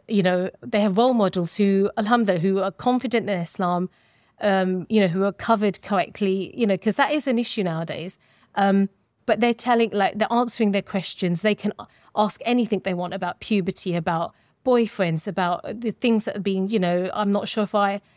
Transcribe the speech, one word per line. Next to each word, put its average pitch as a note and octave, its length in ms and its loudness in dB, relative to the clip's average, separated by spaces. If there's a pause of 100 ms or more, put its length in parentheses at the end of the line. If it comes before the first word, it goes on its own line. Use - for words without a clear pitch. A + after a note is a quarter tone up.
you G3+ 160 2
know, F3+ 260 2 (120)
they A3+ 200 -2
have G3+ 160 2
role B3 160 4
models F#3 440 0
who, G3 400 4
alhamdulillah, G#3+ 440 2
who F#3+ 180 2
are F#3+ 120 -2
confident A#3+ 580 -2
in F#3+ 100 -2
Islam, F3+ 500 -2 (520)
um, F#3 480 0
you G#3+ 120 4
know, F#3+ 60 4
who F#3 160 0
are G3 80 2
covered G#3 500 0
correctly, F#3+ 760 -2
you A#3 100 0
know, F#3+ 100 2
'cause G#3 180 -2
that C#4 160 2
is D4+ 160 -2
an A#3+ 120 2
issue A3+ 240 -4
nowadays. E3 560 -6 (360)
Um, G3 340 4 (360)
but G#3+ 140 2
they're A#3+ 140 2
telling, A#3 380 2
like, G3 260 0
they're G#3 140 -2
answering A#3 420 0
their G3 80 0
questions. F3+ 600 -4
They G#3 140 2
can - 180 -4 (440)
ask G#3 260 0
anything A3+ 400 0
they F#3+ 100 -2
want F3 200 -6
about F#3 260 -8
puberty, F#3 560 -2
about E3+ 380 -2 (320)
boyfriends, G#3 600 2
about F3+ 360 -2 (180)
the A#3 100 -2
things A3+ 340 0
that - 100 -4
are G3+ 60 -6
being, F#3+ 260 -2
you G#3+ 120 0
know, F3+ 340 0
I'm G#3 180 0
not G#3 160 0
sure G#3+ 160 -2
if G3+ 120 -4
I, G3+ 260 2 (160)